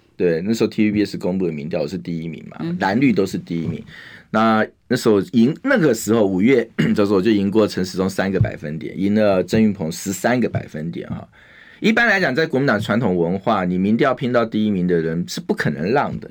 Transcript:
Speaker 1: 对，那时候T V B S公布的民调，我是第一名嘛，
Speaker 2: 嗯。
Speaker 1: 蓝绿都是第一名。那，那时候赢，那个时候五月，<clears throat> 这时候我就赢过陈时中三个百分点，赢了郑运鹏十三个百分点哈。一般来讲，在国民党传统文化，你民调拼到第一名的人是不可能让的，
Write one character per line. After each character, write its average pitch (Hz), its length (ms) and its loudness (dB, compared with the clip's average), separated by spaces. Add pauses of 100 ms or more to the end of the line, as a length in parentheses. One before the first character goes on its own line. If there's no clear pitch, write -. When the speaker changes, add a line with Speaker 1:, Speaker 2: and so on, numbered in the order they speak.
(140)
Speaker 1:
对， 85 300 0
那 107 80 0
时 113 100 0
候 110 60 2
T - 160 0
V 107 80 2
B 101 120 2
S 92 140 -6
公 92 180 -2
布 92 100 -2
的 82 60 -2
民 73 160 -8
调， 85 140 -2
我 78 60 -4
是 92 100 -8
第 87 220 -8
一 82 80 -8
名 - 200 -12
嘛， - 120 -18
Speaker 2:
嗯。 165 200 -6
Speaker 1:
蓝 101 180 0
绿 135 140 4
都 95 140 2
是 98 120 -6
第 85 240 -6
一 - 40 -6
名。 73 160 -6 (480)
那， 110 360 2 (220)
那 113 80 0
时 - 120 0
候 104 120 6 (120)
赢， 123 300 4
那 262 160 2
个 156 140 4
时 107 200 -2
候 113 120 4
五 95 160 0
月， 117 320 4
<clears throat> - 220 0
这 - 20 -6
时 101 100 2
候 101 100 2
我 92 60 4
就 110 80 4
赢 101 200 2
过 107 160 4
陈 92 180 -2
时 92 120 -8
中 95 120 0
三 95 220 -2
个 90 100 0
百 - 160 -2
分 76 220 -10
点， - 200 -12
赢 101 160 0
了 101 280 4
郑 110 200 0
运 107 100 4
鹏 92 180 -6
十 95 220 -8
三 120 280 -2
个 113 80 0
百 - 180 -6
分 78 240 -10
点 - 180 -10
哈。 - 180 -10 (540)
一 208 100 2
般 233 160 2
来 196 140 2
讲， 151 120 0
在 160 140 0
国 139 140 0
民 143 60 0
党 107 140 2
传 107 200 0
统 95 160 0
文 87 200 0
化， 98 280 0
你 90 120 -2
民 98 200 2
调 131 180 2
拼 123 180 -4
到 120 120 2
第 107 200 -2
一 107 60 0
名 90 160 0
的 90 140 2
人 82 260 -2
是 - 140 -10
不 - 120 -2
可 - 180 -2
能 76 200 -4
让 127 300 0
的， - 100 -16